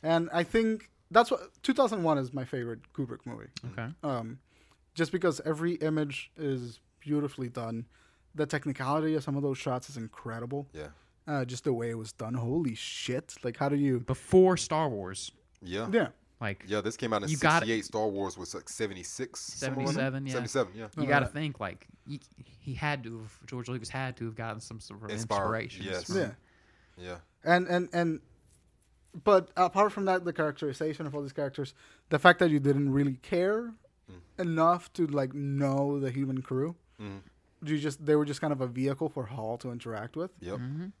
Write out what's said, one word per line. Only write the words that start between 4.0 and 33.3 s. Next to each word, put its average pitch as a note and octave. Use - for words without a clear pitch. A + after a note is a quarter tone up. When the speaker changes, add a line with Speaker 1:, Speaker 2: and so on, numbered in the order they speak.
Speaker 1:
Um, B2
just E3
because F3
every D#3+
image D3+
is C3
beautifully C#3+
done, A#2
the D3+
technicality D3
of D3+
some C#3
of C#3+
those C#3
shots B2
is C#3
incredible. A#2+
Speaker 3:
Yeah. D2+
Speaker 1:
Uh, C#3+
just B2
the D3
way A#2
it A#2
was A2
done. A2+
Holy B2+
shit! -
Like, A#2+
how C#3+
do C#3+
you C3+
Speaker 2:
Before F#3
Star D#3
Wars. F#2+
Speaker 3:
Yeah. G3
Speaker 1:
Yeah. G#3
Speaker 2:
Like, G2+
Speaker 3:
Yeah, G#2
this G#2
came A#2
out G#2
in G2
Speaker 2:
you D#3
got D#3+
Speaker 3:
sixty-eight. A2
Star A2
Wars G2
was, F2+
like, -
seventy-six, G2+
something C3
like C3+
that. D#3+
Speaker 2:
Seventy-seven, C3+
yeah. C3
Speaker 3:
Seventy-seven, A#2
yeah. A2
Speaker 2:
You D#3
Speaker 1:
Uh, -
Speaker 2:
gotta C#3+
think, D3
like, -
y-, C#3
he -
had D3
to A2+
have, A2
George B2
Lucas A#2+
had C3
to A#2
have A2+
gotten A2+
some A2+
sort G#2+
of G#2
Speaker 3:
Inspired, G#2+
Speaker 2:
inspiration A2
Speaker 3:
yes. F#2
Speaker 2:
from F3+
Speaker 1:
Yeah. D#3+
Speaker 3:
Yeah. F2+
Speaker 1:
And, F3+
and, F3
and, E3+
but F#3+
apart G3
from G3+
that, F#3
the E3+
characterization D3+
of C3+
all D3
these C3+
characters, C#3+
the D3+
fact F3
that F3
you D3
didn't C#3
really C#3
care G#3+